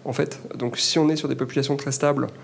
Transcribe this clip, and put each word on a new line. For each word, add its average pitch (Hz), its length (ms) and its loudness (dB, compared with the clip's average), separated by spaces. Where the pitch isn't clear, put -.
en 127 80 -4
fait. - 260 -2
Donc, 120 220 -4
si - 220 2
on 156 100 6
est 156 60 4
sur 151 140 -2
des 131 60 -2
populations 131 420 0
très 139 140 -4
stables, 139 360 2